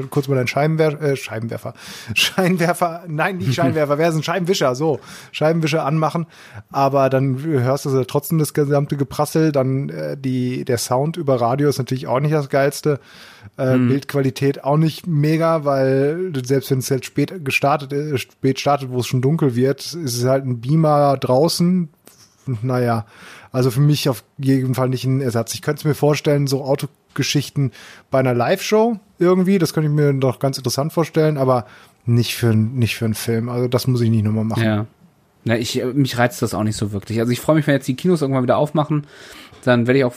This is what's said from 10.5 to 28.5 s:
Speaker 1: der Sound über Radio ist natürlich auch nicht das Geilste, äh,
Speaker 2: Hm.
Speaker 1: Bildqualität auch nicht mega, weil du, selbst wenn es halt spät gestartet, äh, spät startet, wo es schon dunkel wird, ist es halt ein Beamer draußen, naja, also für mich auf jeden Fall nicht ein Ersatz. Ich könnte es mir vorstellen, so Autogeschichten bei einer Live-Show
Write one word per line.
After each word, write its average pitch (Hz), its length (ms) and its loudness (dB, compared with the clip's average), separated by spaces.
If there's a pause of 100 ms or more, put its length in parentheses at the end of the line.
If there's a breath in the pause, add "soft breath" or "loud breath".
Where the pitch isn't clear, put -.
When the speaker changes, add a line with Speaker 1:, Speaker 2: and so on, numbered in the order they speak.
Speaker 1:
der 120 140 -2
Sound 143 380 -2
über 139 240 0
Radio 135 280 2
ist 135 100 0
natürlich 131 280 -4
auch 120 140 0
nicht 151 140 0
das 147 140 -2
Geilste, 143 520 0 (560 loud breath)
äh, 131 160 0
Speaker 2:
Hm. 127 160 4
Speaker 1:
Bildqualität 139 720 0
auch 139 140 0
nicht 160 320 0
mega, 160 560 2
weil 139 640 2
du, 135 140 -4
selbst 131 260 0
wenn 135 80 2
es 127 140 -4
halt 131 140 -2
spät 147 380 -4
gestartet, 139 480 -2
äh, 143 260 -4
spät - 420 -2
startet, 135 300 0
wo 123 100 -2
es 117 80 -4
schon 131 120 0
dunkel 139 360 2
wird, 131 240 2
ist 143 360 -6
es 120 80 -2
halt 135 200 2
ein 127 160 -4
Beamer 147 560 2
draußen, 165 720 2 (720)
naja, 120 440 0 (460 loud breath)
also 127 180 2
für 123 100 -2
mich 147 280 4
auf 127 160 -4 (140)
jeden 131 360 0
Fall 127 140 0
nicht 127 160 -4
ein 131 160 0
Ersatz. 117 340 -2
Ich - 80 -12
könnte 151 180 -4
es - 40 -14
mir 151 100 2
vorstellen, 147 520 2
so 135 180 -2
Autogeschichten - 1080 -2 (380 loud breath)
bei 135 80 2
einer 131 160 2
Live-Show 196 640 2 (200)